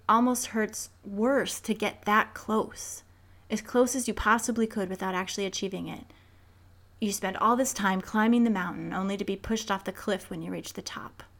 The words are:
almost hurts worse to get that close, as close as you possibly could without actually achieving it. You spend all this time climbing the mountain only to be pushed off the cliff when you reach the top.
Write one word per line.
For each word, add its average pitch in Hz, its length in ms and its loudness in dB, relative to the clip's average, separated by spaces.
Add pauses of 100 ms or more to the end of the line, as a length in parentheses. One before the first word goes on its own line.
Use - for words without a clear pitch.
almost 240 400 4
hurts 220 420 -4 (140)
worse 214 560 0
to 214 140 -2
get - 300 -4
that - 300 2
close, - 680 -4 (480)
as 220 100 -2
close 247 340 2
as 247 140 -2
you 208 60 -2
possibly 226 520 2
could 202 220 -2
without 185 260 -4
actually 190 320 -2
achieving 185 420 -4
it. 85 160 -10 (960)
You 208 120 0
spend 190 240 -4
all 233 200 6
this 254 180 0
time 190 260 2
climbing 226 440 4
the 226 60 4
mountain 175 420 -2
only 196 240 -2
to 196 80 -4
be 196 120 -2
pushed 220 340 -4
off 190 140 -2
the 190 80 -4
cliff - 380 -4
when 170 100 -8
you 170 100 -8
reach 165 220 -8
the 196 100 -10
top. - 400 -12 (180)